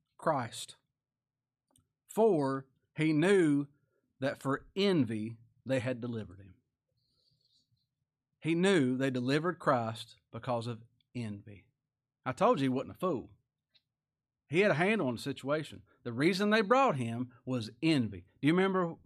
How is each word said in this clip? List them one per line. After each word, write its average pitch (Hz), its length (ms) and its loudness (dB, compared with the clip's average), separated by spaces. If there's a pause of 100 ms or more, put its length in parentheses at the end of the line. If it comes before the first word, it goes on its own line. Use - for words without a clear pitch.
(180)
Christ?" - 580 -4 (1300)
For 147 580 2 (300)
he 156 160 2
knew 151 560 4 (520)
that 135 220 -4
for 139 220 -2 (100)
envy 117 640 0 (260)
they 127 160 -2
had 120 200 -6
delivered 104 400 -10
him." 95 140 -20 (1900)
He 160 100 0
knew 165 440 4
they 135 100 0
delivered 135 500 -2
Christ 113 580 -2 (140)
because 117 360 -6
of 120 180 -10 (300)
envy. 104 500 -12 (640)
I 131 60 -4
told 196 280 2
you 135 40 0
he 135 40 2
wasn't 123 280 -4
a - 20 -20
fool. 135 320 -4 (1160)
He 156 120 0
had 208 100 4
a 160 40 2
handle 180 340 0
on 123 60 -4
the - 80 -10
situation. 139 580 -6 (220)
The 120 100 -8
reason 180 380 2
they 220 100 6
brought 226 360 4
him 120 340 -4 (160)
was 120 240 -4 (120)
envy. 117 440 0 (160)
Do 139 40 0
you 151 60 6
remember 185 540 2